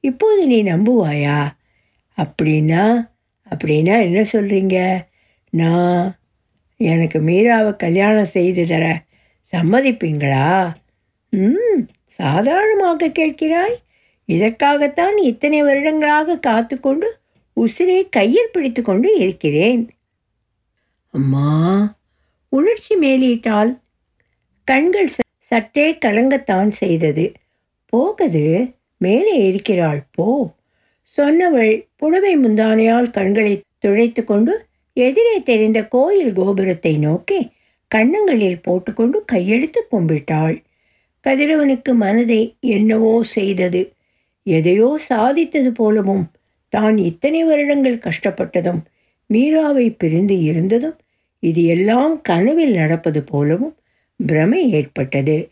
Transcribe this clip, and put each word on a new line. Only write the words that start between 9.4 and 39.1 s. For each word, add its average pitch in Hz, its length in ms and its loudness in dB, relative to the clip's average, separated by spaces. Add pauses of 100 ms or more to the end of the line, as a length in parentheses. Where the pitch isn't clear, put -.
சம்மதிப்பீங்களா? 170 1200 0 (580)
ம், 302 480 0 (380)
சாதாரணமாக 330 920 0
கேட்கிறாய். 320 680 -2 (540)
இதற்காகத்தான் 285 880 0
இத்தனை 294 440 0
வருடங்களாக 302 760 0
காத்துக்கொண்டு 269 680 -2 (500)
உசிரை 349 420 0 (100)
கையில் 277 440 0
பிடித்து 262 280 -2
கொண்டு 226 340 0
இருக்கிறேன். 190 680 0 (1300)
அம்மா, 139 380 0 (1000)
உணர்ச்சி 415 440 0
மேலீட்டால் 247 760 0 (960)
கண்கள் 330 400 2
ச-, - 300 -6
சற்றே 240 540 -2
கலங்கத்தான் 233 800 0
செய்தது. 165 560 -2 (680)
போகுது, 240 520 0 (520)
மேலே 285 380 0 (100)
இருக்கிறாள், 180 560 -2 (100)
போ. 175 160 -2 (880)
சொன்னவள் 285 560 2 (220)
புடவை 370 420 0
முந்தானையால் 220 760 2
கண்களை 202 420 0 (260)
துடைத்து 226 440 0
கொண்டு 226 300 0 (440)
எதிரே 403 460 2
தெரிந்த 220 440 0
கோயில் 285 460 0
கோபுரத்தை 185 640 -2
நோக்கி 156 420 -2 (520)
கன்னங்களில் 226 720 0
போட்டுக்கொண்டு 226 560 -2 (100)